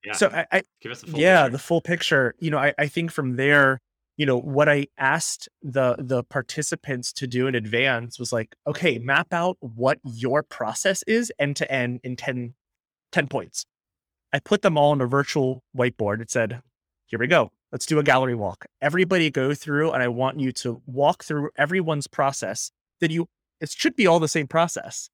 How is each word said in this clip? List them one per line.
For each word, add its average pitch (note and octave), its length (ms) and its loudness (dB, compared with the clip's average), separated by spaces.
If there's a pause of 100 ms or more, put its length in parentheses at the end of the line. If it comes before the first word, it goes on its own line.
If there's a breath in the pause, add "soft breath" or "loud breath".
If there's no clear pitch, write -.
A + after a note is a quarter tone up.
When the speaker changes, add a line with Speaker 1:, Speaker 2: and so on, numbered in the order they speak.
Speaker 1:
Yeah. G2+ 80 -8
Speaker 2:
So - 160 2
I, D#3+ 240 -2
I, F#3 100 2 (180)
Speaker 1:
Give A#2 120 -12
us A#2 80 -14
the - 60 -20
full D#3 140 -4
Speaker 2:
yeah, F3 220 8
Speaker 1:
picture. C3 100 2
Speaker 2:
the C3+ 60 -4
full E3+ 220 0
picture. D3 580 0
You D#3+ 120 -4
know, D3 80 0
I, C#3+ 200 2
I D3 80 0
think E3 240 -4
from B2+ 260 -4
there, C3+ 440 4 (380)
you D3+ 80 0
know, B2+ 120 2
what C#3+ 300 2
I C#3+ 200 2 (100)
asked C#3+ 500 -2 (140)
the, B2+ 360 0
the B2+ 260 -2
participants C#3 920 -6
to C#3 120 -8
do B2 200 0
in C3 80 -2
advance A#2 640 0
was B2 140 -8
like, A2+ 220 -4 (120)
"Okay, D3 320 0
map C#3 340 0
out F3 280 -2
what B2 440 0
your A#2+ 380 -2
process B2 640 -4
is A3+ 340 0
end C#3+ 180 0
to C#3+ 160 -4
end B2 320 -2
in B2+ 120 -8
ten, B2 380 -8 (560)
ten - 160 0
points." F#2+ 380 -8 (680)
I C#3+ 60 2
put - 220 0
them F3 140 2
all D3 160 6
on C#3+ 80 2
a B2+ 60 0
virtual C3 560 0 (140)
whiteboard. A2+ 440 0
It A2+ 100 -12
said, A#2+ 320 -2 (440)
"Here A2+ 120 -6
we A#2+ 80 0
go. D3 260 2 (200)
Let's C3 140 -8
do D#3 120 2
a D3+ 40 2
gallery C3 320 2
walk. G2+ 320 -6 (160)
Everybody F3 480 2
go C3+ 240 0
through, D3+ 380 -2
and C3 100 0
I B2 60 0
want C3 320 -2
you C3 120 0
to A#2+ 320 -6
walk C#3 400 0
through D3 320 -4
everyone's D#3 500 0
process. C3+ 640 -4 (300)
Then E3 100 0
you, E3 180 -2 (340)
it D#3 80 -10
should - 260 -2
be A3 100 4
all E3+ 140 6
the D#3 80 0
same D3+ 180 -2
process." - 680 -2